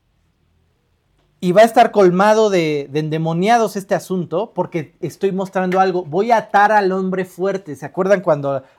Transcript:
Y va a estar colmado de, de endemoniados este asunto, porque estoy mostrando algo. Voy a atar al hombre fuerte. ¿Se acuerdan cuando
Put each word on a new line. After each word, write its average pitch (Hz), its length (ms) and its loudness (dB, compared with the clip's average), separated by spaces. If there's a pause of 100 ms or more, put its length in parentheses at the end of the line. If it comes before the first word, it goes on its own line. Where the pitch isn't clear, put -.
(1400)
Y 180 100 -2
va 196 120 6
a - 20 10
estar 226 260 4
colmado 208 580 4
de, 151 440 -2
de 147 80 -2
endemoniados 165 760 0
este 202 220 -4
asunto, 185 580 -6
porque 170 460 -6
estoy 190 320 -4
mostrando 190 480 -2
algo. 180 240 0
Voy 185 260 -4
a 226 60 4
atar 208 340 2
al 202 220 2
hombre 190 320 -4
fuerte. 185 500 -6
¿Se 139 100 -14
acuerdan 190 360 -2
cuando 139 420 -2 (160)